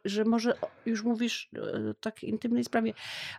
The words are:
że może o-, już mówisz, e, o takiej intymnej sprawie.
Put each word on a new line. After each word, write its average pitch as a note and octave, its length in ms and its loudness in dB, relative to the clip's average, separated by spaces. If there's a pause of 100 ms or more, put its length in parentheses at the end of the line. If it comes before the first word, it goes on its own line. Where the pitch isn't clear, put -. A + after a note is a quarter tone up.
że G#3 200 2
może A3+ 360 4
o-, - 100 -2 (160)
już A3 180 0
mówisz, A#3 520 0
e, G#2+ 340 -2
o - 40 -4
takiej - 360 -6
intymnej A#3 340 2
sprawie. A3+ 300 0 (440)